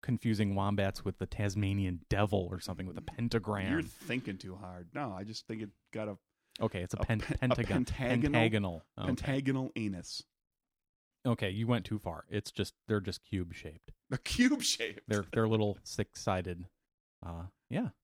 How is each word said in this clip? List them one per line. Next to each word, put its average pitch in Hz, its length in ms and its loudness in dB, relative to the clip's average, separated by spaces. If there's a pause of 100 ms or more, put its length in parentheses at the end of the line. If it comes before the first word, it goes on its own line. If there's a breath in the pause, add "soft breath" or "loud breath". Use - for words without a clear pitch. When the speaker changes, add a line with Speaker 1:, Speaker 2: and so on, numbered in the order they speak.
Speaker 1:
confusing 107 500 2
wombats 98 500 2
with 95 140 -2
the 95 80 -2
Tasmanian 98 800 0
devil 101 440 4
or 90 80 -4
something 92 260 -6
with 90 140 -8
a - 20 -12
pentagram. 107 720 0
Speaker 2:
You're 165 100 2
thinking 117 560 -6
too 92 200 -10
hard. 90 360 -12
No, 139 240 -4
I 98 60 -6
just 110 240 -10
think 110 160 -6
it 104 60 -8 (220)
got 107 160 -4
a 101 100 -6 (440)
Speaker 1:
Okay, 104 220 0
it's - 100 -2
a - 40 -2
Speaker 2:
a - 80 2
Speaker 1:
pen-, 110 140 2
Speaker 2:
pe-, - 140 -2
a - 60 0
Speaker 1:
pentagon. 120 440 4
Speaker 2:
pentagonal 120 380 2 (100)
Speaker 1:
Pentagonal. 107 540 2 (120)
Okay. - 100 -2
Speaker 2:
pentagonal 135 680 0
anus. 98 480 -4 (1000)
Speaker 1:
Okay, 113 240 0
you 107 180 0
went 117 160 2
too 107 160 -2
far. 80 300 -6
It's 98 220 -2
just, - 240 -4 (120)
they're 107 140 2
just 95 240 -6
cube-shaped. 85 680 -6 (200)
Speaker 2:
A 127 60 -2
cube-shaped. - 920 2
Speaker 1:
They're, 104 260 2
they're 113 140 4
little 107 360 4
six-sided. 90 840 -2 (600)
Uh, 85 180 -8 (260)
yeah. 180 200 -2 (140)